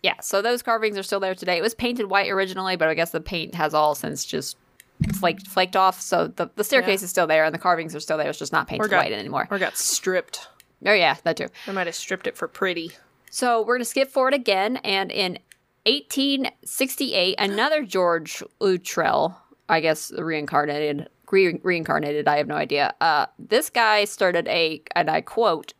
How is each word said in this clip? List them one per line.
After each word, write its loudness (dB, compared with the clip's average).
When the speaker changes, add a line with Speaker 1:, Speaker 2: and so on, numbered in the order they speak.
Speaker 1:
Yeah, 0
so 0
those 0
carvings 0
are -6
still -2
there -2
today. -2
It -2
was 0
painted -4
white 2
originally, -2
but 2
I 2
guess 0
the -4
paint -6
has 0
all 4
since -6
just -6
flaked, -2
flaked 0
off. 4
So 2
the, -4
the -2
staircase 2
Speaker 2:
Yeah. -8
Speaker 1:
is -8
still 2
there, 6
and 0
the -8
carvings 0
are -8
still -2
there. -2
It's -8
just -6
not 0
painted -2
Speaker 2:
Or -4
got, 4
Speaker 1:
white -4
anymore. -4
Speaker 2:
or -4
got -2
stripped. -4
Speaker 1:
Oh, 4
yeah, 4
that 2
too. -6
Speaker 2:
They -8
might -2
have -8
stripped -6
it -6
for -6
pretty. -4
Speaker 1:
So 2
we're 0
gonna -2
skip 0
forward 2
again, 2
and -2
in -2
eighteen 0
sixty-eight, -2
another 0
George 0
Luttrell, 0
I 2
guess 0
reincarnated, -2
re-, 4
reincarnated, 0
I 4
have 0
no -4
idea. 0
Uh, 2
this 0
guy 4
started 0
a, 0
and 2
I 2
quote 0